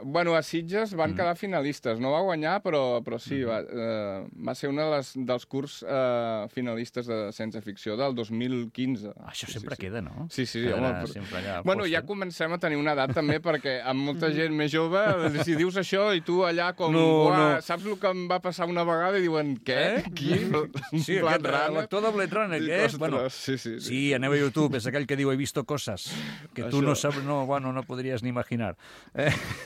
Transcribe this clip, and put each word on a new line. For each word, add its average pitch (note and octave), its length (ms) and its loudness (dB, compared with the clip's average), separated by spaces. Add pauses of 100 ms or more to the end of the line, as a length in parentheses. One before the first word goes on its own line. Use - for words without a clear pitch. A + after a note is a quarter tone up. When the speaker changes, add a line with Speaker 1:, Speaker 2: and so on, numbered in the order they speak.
Speaker 1:
bueno, E3+ 320 2
a D#3+ 60 4
Sitges F#3+ 520 -2
van D#3+ 180 2
Speaker 2:
Mm. F#3 40 -4
Speaker 1:
quedar F3 200 2
finalistes. C#3+ 640 -2
No C3+ 120 2
va D#3 100 2
guanyar, F3 400 0
però, C3+ 420 2
però A#2+ 140 -4
sí, C3+ 240 -6
Speaker 2:
Mhm. A#2+ 60 0
Speaker 1:
va, A2 120 0
eh, G#2+ 680 -4 (220)
va B2 60 -4
ser C#3 160 -4
una D3 140 0
de D#3 120 2
les, C3+ 200 -4
dels B2 300 0
curts, C#3 400 -6
eh, A#2 640 2
finalistes A#2+ 580 -4
de A2 260 -2
ciència-ficció G#2+ 640 -6
del C3+ 180 0
dos A2+ 160 -4
mil A#2+ 420 -2
quinze. B2 360 -2 (180)
Speaker 2:
Això - 200 -10
Speaker 1:
Sí, - 60 -10
Speaker 2:
sempre - 240 -8
Speaker 1:
sí, - 60 -10
sí. F#2+ 60 -4
Speaker 2:
queda, A2+ 120 -6
no? G2 300 -8
Speaker 1:
Sí, B2+ 160 -2
sí, A#2 160 -4
Speaker 2:
Quedarà A#2 160 2
Speaker 1:
home, B2 240 0
però A#2 100 -4
Speaker 2:
sempre F#2+ 260 -8
allà F#2+ 200 -4
al - 60 -4
Speaker 1:
Bueno, F#3+ 200 2
ja E3 160 2
Speaker 2:
pòster. D3 60 -6
Speaker 1:
comencem F3+ 460 -4
a F3 60 -2
tenir D#3 200 0
una D3+ 140 2
edat C3+ 200 2
també, D3 280 2
Speaker 2:
<laughs> - 20 -8
Speaker 1:
perquè C#3 420 0
amb C3 160 0
molta D#3+ 320 0
gent D#3+ 220 2
més D3+ 180 2
jove, E3 720 2
si E3 120 2
dius F3+ 200 2
això G3 400 2
i E3 60 -2
tu F3 220 2
allà E3+ 300 2
com, E3+ 180 2
Speaker 2:
No, D#3+ 360 8
Speaker 1:
"Uah, D3+ 80 6 (200)
Speaker 2:
no. D#3+ 40 -2
Speaker 1:
saps E3+ 240 -4
el G#3 140 -4
que G3 100 0
em F#3 220 -2
va F3+ 100 2
passar F3 260 -2
una F3 180 0
vegada?" F3 340 2
I F#3 40 4
diuen, D3+ 400 2
"Què? D3+ 360 2
Speaker 2:
Eh? - 60 -2 (100)
Speaker 1:
Qui? C#3 160 0
Speaker 2:
<laughs> D3+ 720 0
Sí, F#3 160 0
Speaker 1:
Blade D#3+ 160 4
Speaker 2:
aquest, - 100 -2
eh, C#3 40 0
Speaker 1:
Runner?" D3+ 220 2
Speaker 2:
l'actor D#3+ 300 -2
de A3 100 2
Blade G3 220 0
Runner, G3 260 0
Speaker 1:
Dic, D#3 100 -2
Speaker 2:
eh? F#3+ 160 2
Speaker 1:
"Ostres, D3+ 120 -4 (120)
Speaker 2:
Bueno, C3 180 0
Speaker 1:
sí, C3 300 -4
sí, A#2 220 -8
sí." - 80 -10
Speaker 2:
sí, C3+ 260 0
aneu C3 180 0
a C#3+ 60 6
YouTube, C#3+ 380 2
és A2+ 100 -4
aquell C3+ 200 -2
que C#3 100 -2
diu, C3+ 160 2
"He C3+ 40 2
visto C3+ 280 -2
cosas", A#2+ 400 -4 (500)
que B2 160 -6
tu C#3 80 2
Speaker 1:
Això. C#3 60 4
Speaker 2:
no C#3+ 100 4
saps, C#3+ 300 0
no, C#3 200 -2
bueno, C3 280 -2
no B2+ 100 -4
podries B2+ 400 -4
ni B2 60 -2
imaginar. A#2 480 -2 (380)
Eh? C#3+ 160 2 (360)